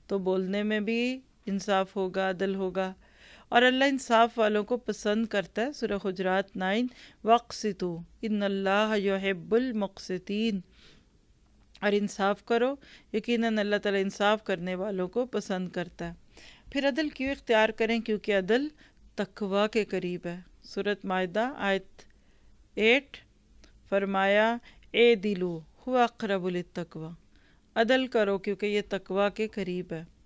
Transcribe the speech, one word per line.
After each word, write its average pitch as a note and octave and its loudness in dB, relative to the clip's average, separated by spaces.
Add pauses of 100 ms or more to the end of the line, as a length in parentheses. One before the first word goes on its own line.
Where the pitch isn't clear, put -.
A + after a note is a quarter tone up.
तो G3 0
बोलने F#3+ 0
में G#3+ 0
भी B3 -2 (260)
इंसाफ F#3+ 0
होगा, F#3+ -2
अदल F#3+ -2
होगा। F#3+ -4 (560)
और A#3+ 6
अल्लाह C4 6
इंसाफ A#3 4
वालों G#3+ 4
को A#3+ -2
पसंद G#3+ -2
करता G3+ -2
है। C#4+ -4
सूरह G#3 -4
हुजरात F#3+ -2
नाइन, G3+ 0 (360)
"वक़्सितू F#3 0 (180)
इन्नल्लाह G3+ 0
युहिब्बुल G3 0
मुक़्सितीन।" G3+ -4 (1200)
और G#3 2
इंसाफ G3+ 0
करो, A#3+ 0 (360)
यकीनन A3+ 0
अल्लाह G#3 0
ताला G3+ 0
इंसाफ G3+ 0
करने F#3 -4
वालों F#3 -4
को A#3+ -2
पसंद F#3+ -6
करता - -8
है। E3+ -12 (580)
फिर C4+ 0
अदल D4 0
क्यों C4 -6
इख्तियार A3 2
करें? A3+ -2
क्योंकि A3 -2
अदल G#3+ 2 (460)
तकवा G3+ -2
के G#3+ 0
करीब F3+ -4
है। F3 -10 (180)
सूरत G3+ -4
मायदा F#3+ -2
आयत G3 -4 (720)
एट, A#3+ 2 (760)
फरमाया, G3 2 (360)
"ए A#3 8
दिलू F3+ -4 (240)
हुआ B3+ 4
अक़रबु G3 -2
लित्तक़वा।" E3+ -8 (600)
अदल B3+ 2
करो G#3 2
क्योंकि G3+ -4
ये G#3 0
तकवा G3 -2
के G#3+ -6
करीब F3+ -6
है। E3 -10 (180)